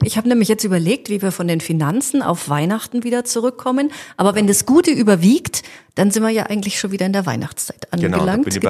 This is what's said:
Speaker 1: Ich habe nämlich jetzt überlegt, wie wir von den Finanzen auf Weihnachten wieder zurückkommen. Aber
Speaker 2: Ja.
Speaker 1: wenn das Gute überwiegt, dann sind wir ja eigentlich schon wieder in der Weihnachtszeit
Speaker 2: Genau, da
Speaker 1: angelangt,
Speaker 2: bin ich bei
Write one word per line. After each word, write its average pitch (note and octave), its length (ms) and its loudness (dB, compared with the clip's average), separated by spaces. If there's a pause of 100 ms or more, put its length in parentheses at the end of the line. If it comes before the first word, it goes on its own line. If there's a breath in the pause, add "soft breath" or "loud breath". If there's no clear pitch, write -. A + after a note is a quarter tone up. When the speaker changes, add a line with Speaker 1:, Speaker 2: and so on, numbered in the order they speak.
Speaker 1:
Ich G#3+ 140 -2
habe A3 120 -2
nämlich A#3 200 2
jetzt G#3+ 140 0
überlegt, F#3 460 0
wie G3+ 120 -2
wir G3 100 0
von F3 160 -4
den E3 140 0
Finanzen E3+ 600 0
auf - 280 -2
Weihnachten F#3+ 540 -2
wieder A#3+ 220 -2
zurückkommen. B3+ 680 -2 (260 loud breath)
Aber F#3+ 140 4
Speaker 2:
Ja. F#3+ 40 -2
Speaker 1:
wenn G#3 120 2
das G3+ 180 2
Gute D#4+ 260 4
überwiegt, G#3+ 720 4 (320 loud breath)
dann G3 160 4
sind A3 120 0
wir A3 60 2
ja A3 180 0
eigentlich G3+ 320 -4
schon F#3+ 120 -4
wieder G3 140 -2
in F#3+ 80 0
der F#3+ 120 0
Weihnachtszeit - 680 -8
Speaker 2:
Genau, F3 260 0
da F3+ 60 2
Speaker 1:
angelangt, G3+ 220 0
Speaker 2:
bin - 80 -2
ich G3 80 -2
bei F3+ 80 0